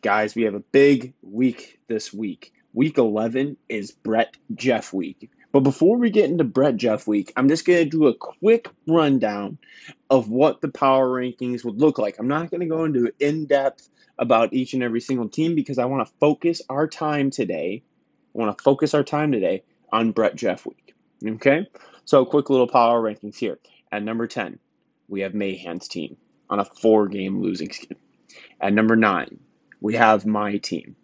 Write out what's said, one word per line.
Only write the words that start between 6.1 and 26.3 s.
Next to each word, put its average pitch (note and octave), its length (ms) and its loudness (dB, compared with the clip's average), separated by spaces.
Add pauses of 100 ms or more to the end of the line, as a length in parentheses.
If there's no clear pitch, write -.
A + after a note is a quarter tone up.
get G#3 180 2
into D#3+ 160 0
Brett B2+ 320 0
Jeff G#2+ 300 -2
week, G#2 280 -2
I'm C3+ 140 2
just D#3+ 160 0
gonna F3 180 4
do D3+ 240 2
a A#2 80 2
quick - 540 0 (180)
rundown C3 680 0 (520)
of A#2+ 200 2
what C3 320 2
the C#3+ 80 -4
power C3+ 400 2
rankings B2 560 -6
would A2+ 160 -4
look D3+ 160 2
like. G#2 220 -4
I'm A#2+ 100 -4
not E3 220 -4
gonna F3 160 -4
go D#3+ 180 -2
into B2 340 0
in-depth C#3+ 680 0 (280)
about A#2 360 2
each B2+ 220 -4
and B2+ 60 -2
every A#2+ 200 -2
single A#2+ 260 -4
team D#3+ 280 -2
because C#3 220 -4
I B2 80 0
wanna C3 220 -2 (140)
focus D#3 480 0
our D3 180 -2
time D3 440 -2
today, F#2 520 -6 (500)
I - 40 -10
wanna G#2+ 260 -2
focus C#3 300 2
our D3 100 2
time D3+ 300 -2
today F#2+ 300 -2 (300)
on A2+ 180 0
Brett G#2+ 240 0
Jeff F#2 300 -6
week. - 300 -18 (300)
Okay? C#3 420 0 (360)
So, C3 220 4
quick C#3+ 240 0
little B2+ 180 4
power A#2 340 4
rankings G#2+ 360 -6
here. G#2+ 220 -6 (320)
At G#2 120 -6
number A2+ 240 -4
ten, F#2 320 -8 (480)
we G2 140 -6
have G2 120 -6
Mahan's F#2 540 -6
team - 300 -10 (320)